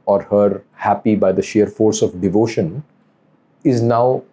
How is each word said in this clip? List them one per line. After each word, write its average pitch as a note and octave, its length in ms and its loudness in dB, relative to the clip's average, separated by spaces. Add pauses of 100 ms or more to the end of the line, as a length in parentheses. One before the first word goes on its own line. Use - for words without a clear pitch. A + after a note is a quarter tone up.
or G2+ 160 2
her G2+ 420 0 (100)
happy G#2 420 -2
by F#2+ 160 2
the G2 100 0
sheer G#2 240 0
force G#2+ 380 0
of F#2+ 180 -4
devotion, G2+ 640 -2 (800)
is B2 180 0
now A#2+ 400 0 (120)